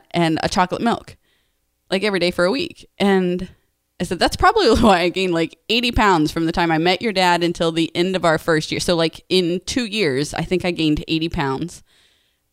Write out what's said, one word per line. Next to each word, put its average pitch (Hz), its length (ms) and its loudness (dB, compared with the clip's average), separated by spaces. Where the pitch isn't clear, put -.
and 160 320 0
a - 60 -2
chocolate 180 320 -2
milk, - 340 -4
like, 190 140 -4
every 202 160 0
day 175 120 0
for 175 120 0
a 185 80 2
week. - 340 -8
And 185 500 0
I - 40 -4
said, 170 140 -6
"That's 233 160 0
probably 370 340 4
<laughs> 226 120 4
why 196 200 6
I 175 80 2
gained, 180 240 -2
like, 165 240 -2
eighty 240 220 0
pounds 185 400 4
from 165 140 -2
the 160 60 -2
time 170 200 0
I 160 60 0
met 175 240 0
your 226 120 -4
dad 175 300 2
until 170 280 0
the 165 240 -2
end 185 200 0
of 175 100 -2
our 160 120 4
first 160 340 -2
year." 104 80 -4
So, - 160 0
like, 165 340 -2
in 180 360 2
two 247 200 -2
years, 156 480 -2
I - 100 -4
think 175 220 -4
I 180 60 -2
gained 160 360 -2
eighty 160 220 -4
pounds, 147 540 -6